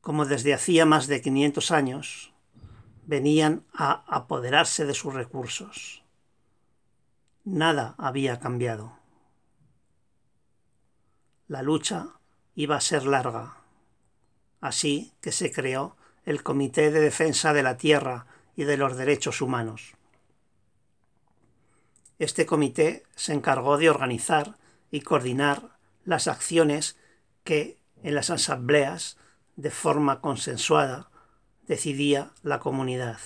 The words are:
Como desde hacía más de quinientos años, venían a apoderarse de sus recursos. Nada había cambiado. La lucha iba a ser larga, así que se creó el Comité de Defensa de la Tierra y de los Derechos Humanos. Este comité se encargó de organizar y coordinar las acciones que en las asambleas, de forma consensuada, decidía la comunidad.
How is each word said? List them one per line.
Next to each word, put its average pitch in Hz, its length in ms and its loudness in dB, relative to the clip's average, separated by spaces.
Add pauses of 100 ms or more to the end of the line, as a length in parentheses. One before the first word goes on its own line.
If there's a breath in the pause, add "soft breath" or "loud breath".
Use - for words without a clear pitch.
Como 151 240 0
desde 135 280 2
hacía 165 320 4
más 151 220 4
de 139 140 -2
quinientos 139 500 0
años, 143 640 -4 (720 soft breath)
venían 151 680 4
a 147 340 0
apoderarse 131 760 0
de 139 80 -2
sus 139 200 -6
recursos. - 920 -10 (1400)
Nada 156 540 0
había 131 420 -2
cambiado. 120 580 -6 (2500)
La 135 140 -8
lucha 160 480 -2 (460)
iba 147 200 0
a 143 60 -2
ser 143 240 0
larga, 123 520 -2 (1040)
así 143 580 -2
que - 120 -8
se 165 200 -2
creó 135 460 -4 (260 soft breath)
el 147 200 -4
Comité 139 480 2
de 156 100 4
Defensa 151 520 2
de 147 100 4
la 127 140 0
Tierra 135 500 2 (280 soft breath)
y 147 100 -4
de 143 120 2
los 135 180 0
Derechos 131 460 0
Humanos. 117 540 -6 (2250)
Este 160 260 0
comité 151 580 0 (120)
se - 180 -4
encargó 139 440 2
de 160 120 6
organizar 143 680 0 (340 soft breath)
y 147 100 -4
coordinar 139 760 0 (260)
las 170 240 0
acciones 156 680 0 (480 soft breath)
que - 340 -2 (240)
en 143 100 -2
las 147 160 -2
asambleas, 143 880 0 (380 soft breath)
de 143 160 -6
forma 147 480 2
consensuada, 135 880 -2 (560 soft breath)
decidía 143 680 0 (120)
la 139 160 -2
comunidad. 127 640 -4